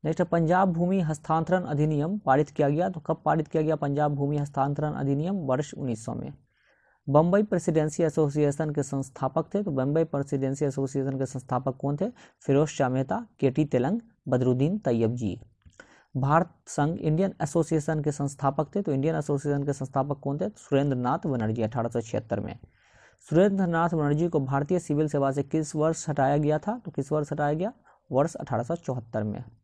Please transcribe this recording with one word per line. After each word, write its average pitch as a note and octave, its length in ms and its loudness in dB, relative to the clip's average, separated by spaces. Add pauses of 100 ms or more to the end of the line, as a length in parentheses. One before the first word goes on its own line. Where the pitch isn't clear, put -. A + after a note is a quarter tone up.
नेक्स्ट D#3+ 160 -2
है F3 60 4
पंजाब F3 460 4
भूमि F3+ 280 2
हस्तांतरण E3 640 0
अधिनियम D3+ 560 0
पारित D3 320 4
किया C#3+ 180 2
गया, E3 200 0
तो E3+ 120 -6
कब - 240 -4
पारित D#3 240 2
किया D#3+ 140 0
गया D#3 140 2
पंजाब D3 380 0
भूमि C#3+ 240 -2
हस्तांतरण C#3+ 540 -2
अधिनियम? D3 420 -2
वर्ष D3 400 -2
उन्नीस A#2 300 -6
सौ A#2 100 -6
में। C3+ 200 -10 (760)
बम्बई F3 340 6
प्रेसिडेंसी D#3+ 600 0
एसोसिएशन D3+ 680 2
के C#3+ 120 -2
संस्थापक C3+ 720 -4
थे, G3+ 80 0
तो G3 80 -4
बम्बई C#3+ 340 0
प्रेसिडेंसी C#3 600 -2
एसोसिएशन C3+ 540 -2
के C3+ 80 -2
संस्थापक C3 500 -4
कौन C#3+ 200 -2
थे? A3 140 -2 (300)
फिरोज C#3+ 280 2
शाह C3 200 0
मेहता, C3+ 380 -2 (140)
केटी C#3 240 2
तेलंग, D3 360 0 (280)
बदरुद्दीन B2+ 500 2
तैयब A#2 360 0
जी। G#2+ 260 -4 (760)
भारत D3 380 2 (120)
संघ D3+ 320 -2
इंडियन E3 440 0
एसोसिएशन D#3 600 0
के D3 100 0
संस्थापक C#3+ 640 -2
थे, G3+ 80 0
तो D#3+ 100 -2
इंडियन D3 240 0
एसोसिएशन C#3+ 460 -2
के C#3 100 -2
संस्थापक C#3 460 -4
कौन C#3+ 200 -4
थे? G3 100 -2
सुरेंद्र C#3 480 0
नाथ B2 300 -2
बनर्जी, A2+ 360 0
अठारह A#2 260 -2
सौ A#2+ 120 -2
छिहत्तर A2 400 -4
में। - 180 -10 (720)
सुरेंद्र F#3+ 360 4
नाथ E3+ 220 2
बनर्जी D#3 400 2
को E3 120 0
भारतीय C#3 380 0
सिविल D3+ 300 0
सेवा C#3 240 0
से C#3+ 100 -2
किस D#3 340 -2
वर्ष D#3+ 320 0
हटाया C#3+ 280 2
गया D3+ 220 2
था? A#3 260 -4
तो D#3+ 60 -8
किस C#3 220 -4
वर्ष D3+ 200 -2
हटाया D3 200 0
गया? F3+ 200 -2 (400)
वर्ष C#3+ 220 2
अठारह A#2 280 -4
सौ - 120 -4
चौहत्तर A#2+ 480 -6
में। G#2 220 -6 (200)